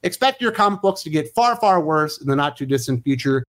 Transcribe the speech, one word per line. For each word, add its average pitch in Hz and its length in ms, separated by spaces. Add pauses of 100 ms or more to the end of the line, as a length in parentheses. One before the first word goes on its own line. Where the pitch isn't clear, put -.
expect 254 380
your 233 100
comic 202 300
books 190 220
to 165 60
get 151 240
far, 240 220
far 196 260
worse 151 400
in 135 60
the 139 80
not 143 200
too 135 120
distant 131 360
future 135 460